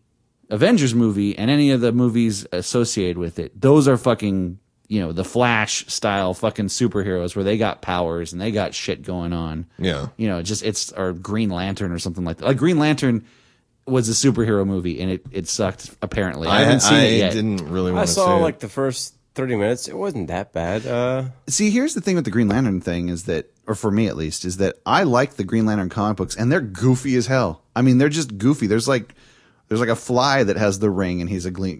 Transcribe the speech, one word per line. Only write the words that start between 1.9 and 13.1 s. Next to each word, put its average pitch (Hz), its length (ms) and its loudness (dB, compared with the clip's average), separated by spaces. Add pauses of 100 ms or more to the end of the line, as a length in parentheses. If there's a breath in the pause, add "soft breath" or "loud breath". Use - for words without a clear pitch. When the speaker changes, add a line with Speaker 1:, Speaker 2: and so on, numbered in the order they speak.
Speaker 1:
movies 113 600 0
associated 95 680 0
with 85 220 -6
it, 92 200 -10
those 139 280 6
are 127 100 6
fucking, 98 600 0 (300)
you 107 140 -2
know, 80 100 -4
the 87 140 -4
Flash 117 600 0
style 98 460 -2
fucking 107 340 -2
superheroes 92 680 -2
where 101 80 -2
they 104 140 2
got 104 240 -2
powers 85 500 -4
and 90 100 -8
they 110 100 -4
got 101 220 -2
shit - 280 -6
going 87 320 -6
on. 82 320 -6 (120)
Speaker 2:
Yeah. 73 400 -4
Speaker 1:
You 110 120 -2
know, 87 120 -4
just, 101 220 -6
it's, - 300 -6
or 92 200 -4
Green 101 360 -4
Lantern 92 420 -4
or 85 80 -6
something 90 240 -6
like 82 140 -4
that. 80 80 -8
Like, 135 120 2
Green 160 220 2
Lantern 139 460 2 (600 soft breath)